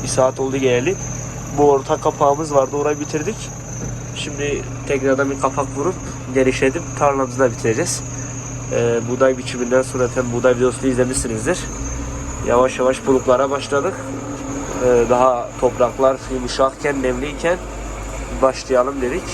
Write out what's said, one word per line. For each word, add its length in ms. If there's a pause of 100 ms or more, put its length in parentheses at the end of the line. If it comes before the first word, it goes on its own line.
bir 40
saat 320
oldu 180
geleli. 380 (600)
Bu 140
orta 300
kapağımız 540
vardı, 200
orayı 240
bitirdik. 360 (800)
Şimdi 460 (260)
tekrardan 440
bir 100
kapak 240 (120)
vurup 180 (380)
genişletip 480 (180)
tarlamızı 400
da 120
bitireceğiz. 520 (720)
Ee, 260 (100)
buğday 280
biçiminden 440
sonra 260
zaten 260
buğday 220
videosunu 340
izlemişsinizdir. 720 (880)
Yavaş 320
yavaş 220
puluklara 480
başladık. 440 (920)
Ee, 240
daha 400 (100)
topraklar 580 (160)
yumuşakken, 720
nemliyken 540 (840)
başlayalım 600
dedik. 220 (100)